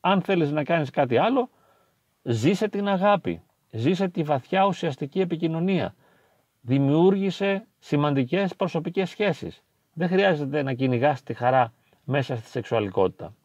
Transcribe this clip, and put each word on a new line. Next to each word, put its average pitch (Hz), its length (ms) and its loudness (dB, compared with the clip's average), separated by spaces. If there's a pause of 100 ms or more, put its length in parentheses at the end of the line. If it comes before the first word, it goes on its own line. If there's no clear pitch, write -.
Αν 185 220 2
θέλεις 170 280 0
να 151 140 -2
κάνεις 156 260 0
κάτι 127 260 0
άλλο, 233 340 2 (720)
ζήσε 143 460 0
την 202 200 -4
αγάπη, 190 540 0 (300)
ζήσε 170 360 0
τη 180 140 -4
βαθιά 151 420 0
ουσιαστική 175 560 -4
επικοινωνία, 170 760 -2 (640)
δημιούργησε 185 1040 2 (120)
σημαντικές 147 760 0
προσωπικές 175 540 -4
σχέσεις. - 520 -4 (300)
Δεν 175 160 -2
χρειάζεται 156 540 0
να 135 100 -4
κυνηγάς 127 500 0
τη - 120 -8
χαρά 123 380 2 (320)
μέσα 131 320 -2
στη 113 120 -12
σεξουαλικότητα. 98 880 -2 (100)